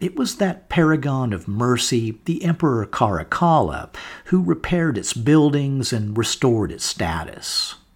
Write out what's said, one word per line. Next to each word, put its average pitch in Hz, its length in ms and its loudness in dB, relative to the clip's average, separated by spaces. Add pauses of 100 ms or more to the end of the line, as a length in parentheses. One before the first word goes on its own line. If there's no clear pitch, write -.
it 180 160 -4
was 254 200 -2
that - 340 -2
paragon 139 640 2
of 90 140 -8
mercy, 117 760 0
the 170 200 -4
Emperor 143 420 0
Caracalla, 101 1080 0 (340)
who 185 160 2
repaired 165 540 0
its - 160 -4
buildings 139 800 2
and 107 240 -2
restored 113 560 2
its - 140 -8
status, - 880 -4 (220)